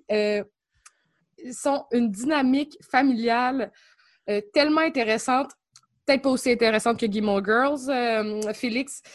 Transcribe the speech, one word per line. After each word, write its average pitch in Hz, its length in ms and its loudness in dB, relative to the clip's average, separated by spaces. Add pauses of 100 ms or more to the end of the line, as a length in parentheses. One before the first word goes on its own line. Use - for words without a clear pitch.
(120)
euh, 208 320 0 (1080)
sont 277 400 -4
une 240 180 2
dynamique 269 680 0 (120)
familiale, 247 840 0 (580)
euh, 208 100 0 (140)
tellement 302 280 4
intéressante, 254 680 0 (540)
peut-être 269 200 2
pas 277 80 2
aussi 262 180 0
intéressante 233 500 2
que 226 100 0
Gilmore 202 360 0
Girls, 254 420 0
euh, 214 640 -2
Félix, 247 500 -6 (120)